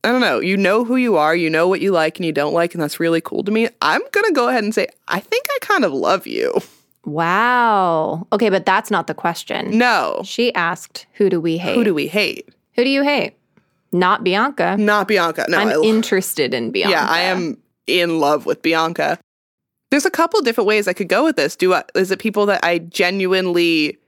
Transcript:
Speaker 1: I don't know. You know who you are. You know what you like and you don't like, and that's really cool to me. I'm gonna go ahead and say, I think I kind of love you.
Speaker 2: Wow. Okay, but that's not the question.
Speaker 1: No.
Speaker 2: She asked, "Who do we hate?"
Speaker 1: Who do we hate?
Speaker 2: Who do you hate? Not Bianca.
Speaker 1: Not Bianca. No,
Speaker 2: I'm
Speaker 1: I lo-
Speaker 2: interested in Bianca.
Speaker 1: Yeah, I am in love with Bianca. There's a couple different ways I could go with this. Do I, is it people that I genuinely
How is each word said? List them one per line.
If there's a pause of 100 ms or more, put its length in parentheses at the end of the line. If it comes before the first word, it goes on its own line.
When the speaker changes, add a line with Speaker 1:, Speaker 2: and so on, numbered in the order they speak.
Speaker 1:
I
don't
know.
You
know
who
you
are.
You
know
what
you
like
and
you
don't
like,
and
that's
really
cool
to
me. (120)
I'm (100)
gonna
go
ahead
and
say, (200)
I
think
I
kind
of
love
you. (520)
Speaker 2:
Wow.
Okay,
but
that's
not
the
question.
Speaker 1:
No.
Speaker 2:
She
asked,
"Who
do
we
hate?"
Speaker 1:
Who
do
we
hate? (260)
Speaker 2:
Who
do
you
hate? (580)
Not
Bianca.
Speaker 1:
Not
Bianca.
No,
Speaker 2:
I'm
Speaker 1:
I
lo-
Speaker 2:
interested
in
Bianca.
Speaker 1:
Yeah,
I
am (300)
in
love
with
Bianca. (720)
There's
a
couple
different
ways
I
could
go
with
this.
Do
I, (100)
is
it
people
that
I
genuinely (100)